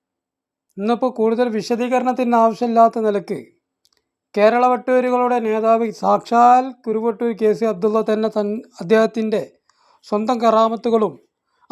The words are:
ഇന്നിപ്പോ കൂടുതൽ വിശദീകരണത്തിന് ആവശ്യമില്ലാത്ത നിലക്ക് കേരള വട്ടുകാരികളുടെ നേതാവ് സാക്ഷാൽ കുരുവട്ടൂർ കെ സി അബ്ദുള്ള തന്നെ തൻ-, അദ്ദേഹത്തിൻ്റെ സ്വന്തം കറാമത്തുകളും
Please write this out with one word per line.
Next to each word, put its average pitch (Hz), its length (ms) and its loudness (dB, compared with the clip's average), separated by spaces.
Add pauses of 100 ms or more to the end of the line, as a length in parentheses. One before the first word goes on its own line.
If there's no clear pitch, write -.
(800)
ഇന്നിപ്പോ 233 280 -2 (120)
കൂടുതൽ 226 360 0
വിശദീകരണത്തിന് 240 840 -2
ആവശ്യമില്ലാത്ത 226 640 2
നിലക്ക് 202 320 -2 (1000)
കേരള 226 340 4
വട്ടുകാരികളുടെ 247 760 0
നേതാവ് 220 400 0 (160)
സാക്ഷാൽ 233 640 2 (180)
കുരുവട്ടൂർ 226 560 -4
കെ 214 200 2
സി 226 100 -2
അബ്ദുള്ള 214 400 -2
തന്നെ 214 260 0
തൻ-, 208 260 -4 (200)
അദ്ദേഹത്തിൻ്റെ 220 600 0 (680)
സ്വന്തം 220 340 -2
കറാമത്തുകളും 226 720 2 (580)